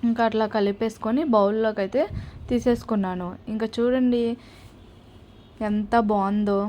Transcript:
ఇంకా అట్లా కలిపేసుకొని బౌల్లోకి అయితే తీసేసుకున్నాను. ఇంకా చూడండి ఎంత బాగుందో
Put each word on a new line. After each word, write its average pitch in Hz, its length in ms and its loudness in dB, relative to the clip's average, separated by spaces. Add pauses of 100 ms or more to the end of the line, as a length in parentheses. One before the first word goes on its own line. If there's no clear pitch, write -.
ఇంకా 233 200 0
అట్లా 220 180 2 (100)
కలిపేసుకొని 220 680 0 (100)
బౌల్లోకి 214 520 2
అయితే 247 180 0 (480)
తీసేసుకున్నాను. 214 760 -2 (260)
ఇంకా 220 240 -4
చూడండి 240 460 2 (1500)
ఎంత 214 300 2 (120)
బాగుందో 202 580 2